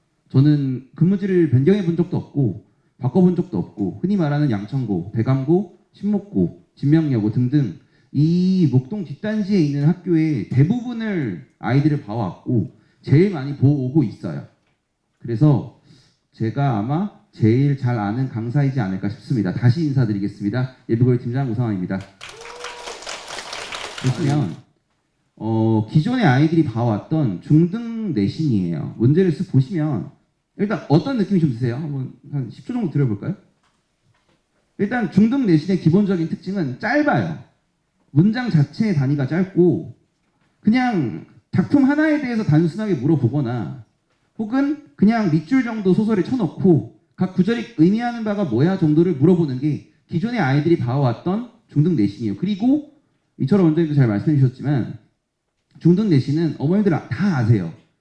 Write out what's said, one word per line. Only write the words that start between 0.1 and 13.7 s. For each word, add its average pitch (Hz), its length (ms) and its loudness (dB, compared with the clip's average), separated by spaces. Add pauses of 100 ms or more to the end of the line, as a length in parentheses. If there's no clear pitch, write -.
저는 139 640 0
근무지를 180 560 2
변경해 165 340 4
본 165 120 0
적도 170 200 -2
없고 - 540 -4 (280)
바꿔본 180 360 2
적도 160 240 -4
없고 92 420 -6
흔히 202 160 0
말하는 147 340 0
양천고, 104 640 -4
대감고, 135 640 0 (140)
신목고, 196 720 -4 (120)
진명여고 135 560 2
등등 123 460 0 (340)
이 180 580 2
목동 156 340 -2
뒷단지에 208 560 -2
있는 143 280 2
학교의 160 640 -2
대부분을 208 960 -2 (100)
아이들을 143 460 0
봐왔고 107 720 -4 (260)
제일 185 300 2
많이 139 240 -8
보고 135 480 2